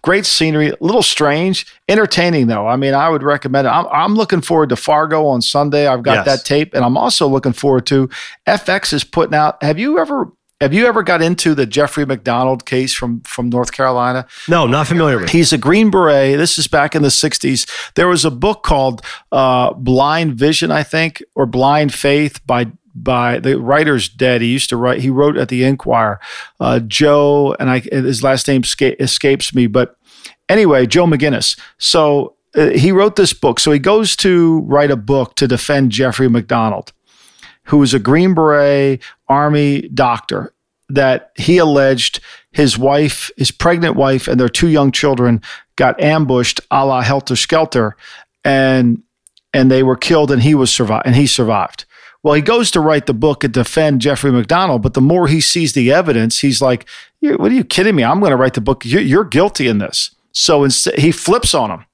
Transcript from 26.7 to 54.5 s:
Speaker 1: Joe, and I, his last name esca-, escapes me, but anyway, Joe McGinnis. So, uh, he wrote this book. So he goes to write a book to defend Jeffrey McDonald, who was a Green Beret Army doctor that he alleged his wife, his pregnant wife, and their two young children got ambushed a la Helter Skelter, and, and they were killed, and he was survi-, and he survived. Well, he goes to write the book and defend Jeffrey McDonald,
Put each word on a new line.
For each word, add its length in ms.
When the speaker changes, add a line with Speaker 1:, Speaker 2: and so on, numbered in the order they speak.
Speaker 1:
Joe, 800
and 100
I, 100
his 440
last 240
name 140
esca-, 380
escapes 540
me, 140
but 280
anyway, 360
Joe 200
McGinnis. 520
So, 580
uh, 120
he 220
wrote 240
this 160
book. 280
So 120
he 80
goes 380
to 440
write 300
a 60
book 380
to 120
defend 440
Jeffrey 360
McDonald, 640
who 120
was 160
a 60
Green 340
Beret 680
Army 540
doctor 600
that 460
he 220
alleged 600
his 260
wife, 600
his 140
pregnant 440
wife, 320
and 120
their 100
two 180
young 240
children 500
got 240
ambushed 580
a 140
la 160
Helter 360
Skelter, 580
and, 600
and 180
they 120
were 120
killed, 360
and 100
he 140
was 160
survi-, 340
and 100
he 120
survived. 580
Well, 120
he 80
goes 300
to 100
write 240
the 80
book 320
and 80
defend 480
Jeffrey 280
McDonald, 520